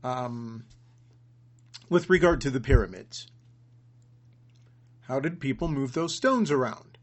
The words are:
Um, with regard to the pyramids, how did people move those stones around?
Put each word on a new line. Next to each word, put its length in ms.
Um, 600
with 200
regard 340
to 80
the 100
pyramids, 640
how 160
did 220
people 260
move 260
those 220
stones 360
around? 520